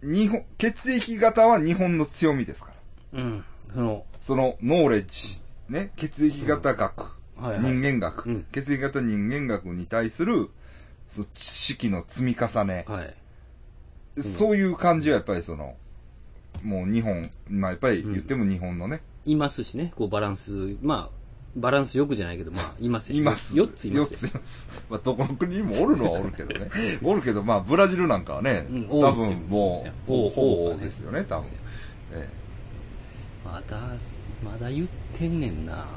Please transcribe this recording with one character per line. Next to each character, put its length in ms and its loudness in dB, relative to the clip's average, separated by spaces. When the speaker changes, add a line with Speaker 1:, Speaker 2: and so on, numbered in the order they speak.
Speaker 1:
日 260 4
本、 160 0
血 340 0
液 240 0
型 300 8
は 140 10
日 140 4
本 240 4
の 80 4
強 280 4
み 100 0
で 100 -8
す 100 -14
か 80 -18
ら。 80 -6
Speaker 2:
う 40 -2
ん。 200 -4
そ 80 -2
の、 240 0
Speaker 1:
そ 160 0
の 260 4
ノ 220 4
ー 40 8
レ 100 8
ッ 80 0
ジ。 340 -6
ね。 280 -4
血 300 0
液 200 2
型 280 2
学。 380 -4
Speaker 2:
う 20 -12
ん。 40 -10
は 60 -2
い 40 -2
は 60 -2
い。 20 4
Speaker 1:
人 200 2
間 160 2
学。 280 -4
Speaker 2:
う 60 -2
ん。 200 -4
Speaker 1:
血 220 0
液 80 -4
型 180 -2
人 300 0
間 160 -2
学 220 -2
に 180 -6
対 240 0
す 140 -2
る、 260 2
そ 120 -12
の 140 -6
知 100 -8
識 440 0
の 180 -2
積 180 -4
み 120 2
重 280 0
ね。 240 -2
Speaker 2:
は 140 -6
い。 120 -12
Speaker 1:
そ 280 2
う 60 6
い 80 6
う 120 2
感 240 4
じ 100 4
は 60 6
や 60 2
っ 20 -10
ぱ 100 0
り 80 -4
そ 140 -8
の、 200 -12
も 220 -2
う 80 0
日 100 2
本、 280 -2
ま 200 2
あ 20 0
や 60 -4
っ 40 -8
ぱ 100 4
り 120 2
言 180 -2
っ 20 -8
て 120 -2
も 100 0
日 140 2
本 200 -4
の 100 -4
ね。 120 -4
Speaker 2:
う 40 0
ん。 20 6
い 40 6
ま 140 2
す 140 -6
し 120 -10
ね。 200 -4
こ 100 0
う 20 -2
バ 120 0
ラ 80 0
ン 80 -2
ス、 460 -6
ま 300 0
あ、 100 -14
バ 140 0
ラ 100 6
ン 60 0
ス 120 -2
よ 80 6
く 100 0
じ 60 -2
ゃ 40 -2
な 60 -4
い 60 -6
け 60 -6
ど、 60 -8
ま 100 -4
あ、 200 -6
い 80 0
ま 120 2
す 120 -8
よ。 60 2
Speaker 1:
い 20 4
ま 160 4
す。 200 -2
Speaker 2:
四 120 8
つ 180 -8
い 40 -2
ま 160 4
す 60 -6
よ。 100 -10
Speaker 1:
四 60 -4
つ 20 -4
い 40 -8
ま 120 -8
す。 420 -10
ま 80 -6
あ、 80 -4
ど 100 2
こ 100 2
の 100 -2
国 220 0
に 60 0
も 200 2
お 40 6
る 100 6
の 160 2
は 80 0
お 20 -2
る 100 -4
け 120 -8
ど 140 -6
ね。 120 -6
Speaker 2:
<laughs> 180 -2
Speaker 1:
お 120 4
る 60 2
け 120 0
ど、 100 0
ま 140 2
あ、 40 4
ブ 160 2
ラ 120 8
ジ 80 0
ル 120 2
な 80 4
ん 80 -2
か 100 -6
は 80 -2
ね、 280 0
Speaker 2:
う 80 -4
ん。 100 -6
Speaker 1:
多 240 6
分 220 0
も 380 0
う、 20 -2
Speaker 2:
多 180 4
い。 20 0
Speaker 1:
ほ 440 4
ぼ 40 -6
で 120 -6
す 100 -10
よ 120 -8
ね、 160 -2
多 120 -4
分。 40 -6
Speaker 2:
そ 40 -10
う 20 -10
で 60 -12
す 20 -10
よ。 60 -12
Speaker 1:
え 140 -8
え。 0 -
Speaker 2:
ま 240 -10
だ、 120 -6
ま 160 -8
だ 120 -6
言 140 -2
っ 40 -6
て 140 -2
ん 120 0
ね 100 0
ん 160 -4
な。 200 -8